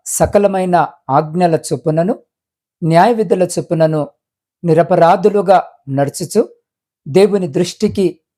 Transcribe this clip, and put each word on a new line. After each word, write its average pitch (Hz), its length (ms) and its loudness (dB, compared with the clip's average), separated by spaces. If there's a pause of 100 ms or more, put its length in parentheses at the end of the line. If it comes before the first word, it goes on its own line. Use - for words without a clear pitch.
సకలమైన 185 840 0 (220)
ఆజ్ఞల 156 480 0 (140)
చొప్పునను, 160 460 -2 (680)
న్యాయ 170 280 4
విధుల 190 300 -2
చొప్పునను 156 680 -2 (560)
నిరపరాధులుగా 180 1040 2 (180)
నడుచుచు, 139 600 -2 (600)
దేవుని 185 400 2
దృష్టికి 175 720 -4 (180)